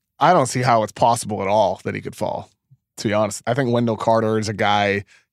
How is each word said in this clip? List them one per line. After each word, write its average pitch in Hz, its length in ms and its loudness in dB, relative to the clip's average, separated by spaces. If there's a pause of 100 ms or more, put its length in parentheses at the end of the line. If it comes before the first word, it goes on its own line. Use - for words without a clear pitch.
(220)
I 160 120 4
don't 143 140 2
see 127 160 -4
how 117 200 4
it's 104 80 -6
possible 110 500 0
at 95 60 -4
all 98 380 0
that 104 100 -6
he 104 60 -10
could - 120 -12
fall, - 360 -8 (480)
to - 100 -4
be 104 60 0
honest. 104 340 -2
I - 60 0
think 123 180 0
Wendell 120 240 0
Carter 110 420 2
is 107 120 -2
a 110 40 -4
guy 101 520 0 (280)